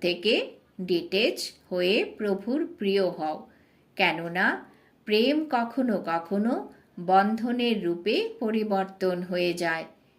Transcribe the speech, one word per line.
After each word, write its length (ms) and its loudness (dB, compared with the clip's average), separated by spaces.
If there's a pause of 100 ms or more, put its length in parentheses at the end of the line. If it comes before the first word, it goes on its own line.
থেকে 320 2 (480)
ডিট্যাচ 560 0 (320)
হয়ে 260 2 (220)
প্রভুর 420 -2 (180)
প্রিয় 320 2
হও। 280 -4 (600)
কেননা 500 0 (600)
প্রেম 300 4 (140)
কখনো 440 0 (100)
কখনো 480 0 (460)
বন্ধনের 840 2
রূপে 320 0 (240)
পরিবর্তন 840 0
হয়ে 300 0
যায়। 320 -2 (340)